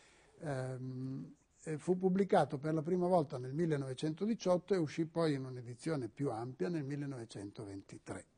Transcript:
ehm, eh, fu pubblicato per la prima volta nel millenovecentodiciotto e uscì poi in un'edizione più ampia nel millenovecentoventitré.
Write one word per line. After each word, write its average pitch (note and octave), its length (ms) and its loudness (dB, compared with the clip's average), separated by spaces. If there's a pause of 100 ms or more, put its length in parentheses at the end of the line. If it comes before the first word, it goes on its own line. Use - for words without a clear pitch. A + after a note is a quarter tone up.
(400)
ehm, C3 960 -6 (300)
eh, D#3 140 -4
fu F#3 200 2
pubblicato F#3 600 4
per D#3 160 0
la D#3 80 2
prima F3 240 2
volta E3 320 4
nel B2+ 140 -6
millenovecentodiciotto E3 1200 0
e F#3+ 40 4
uscì D#3+ 280 0
poi D#3+ 280 2
in C3 100 -2
un'edizione B2+ 640 -4
più C#3 220 -2
ampia B2+ 380 -4
nel D#3+ 160 -2
millenovecentoventitré. A2 1400 -8 (120)